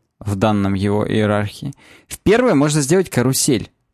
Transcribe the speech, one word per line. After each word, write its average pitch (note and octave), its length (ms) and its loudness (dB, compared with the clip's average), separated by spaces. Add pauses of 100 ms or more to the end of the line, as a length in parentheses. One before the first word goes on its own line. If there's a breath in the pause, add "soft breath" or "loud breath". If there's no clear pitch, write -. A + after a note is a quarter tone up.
(200)
в G#2 160 -6
данном G2+ 380 0
его G2+ 340 -2
иерархии. G#2+ 640 -2 (340 loud breath)
В - 120 -14
первой A3+ 360 2
можно D3 280 2
сделать E3+ 260 2
карусель, B2+ 640 0 (240)